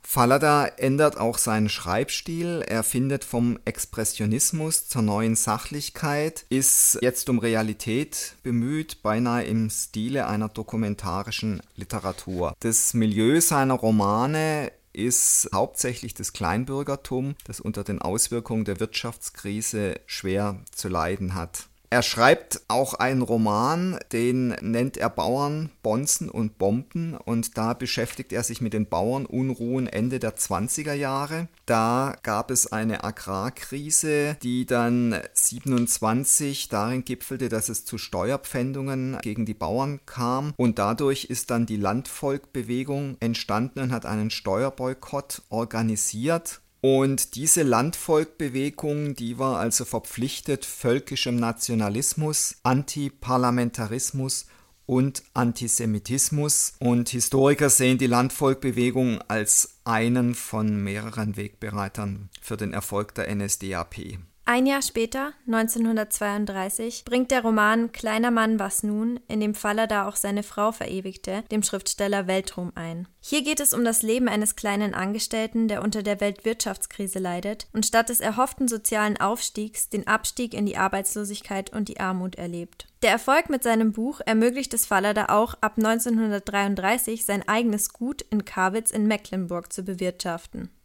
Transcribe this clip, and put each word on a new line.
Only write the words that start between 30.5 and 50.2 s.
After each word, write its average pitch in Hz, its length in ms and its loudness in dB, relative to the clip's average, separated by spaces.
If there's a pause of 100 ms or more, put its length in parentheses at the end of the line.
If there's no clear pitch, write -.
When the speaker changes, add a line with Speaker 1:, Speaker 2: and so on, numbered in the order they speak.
Speaker 1:
Jahre. 143 520 -2 (180)
Da 120 600 2
gab 110 260 -2
es - 220 0
eine 110 320 -2
Agrarkrise, 143 1400 -2
die 123 240 -2
dann 120 500 2 (160)
siebenundzwanzig 127 1400 2
darin 117 360 -2
gipfelte, 127 440 -6
dass 110 200 -2
es 110 160 -6
zu - 140 -8
Steuerpfändungen 131 1200 -4
gegen 110 240 -2
die 107 80 -4
Bauern 135 520 -2
kam, 131 500 -2
und 117 240 2
dadurch 135 460 0
ist - 260 -4
dann 117 140 2
die 110 100 -4
Landvolkbewegung 135 1400 -2
entstanden 117 580 -2
und 127 140 -2
hat 113 140 -4
einen 107 240 -2
Steuerboykott 131 1200 -4
organisiert. 113 1120 -2 (200)
Und 135 520 2
diese 156 300 4
Landvolkbewegung, 147 1500 0
die 120 240 -6
war 131 180 0
also 113 260 0
verpflichtet - 800 -4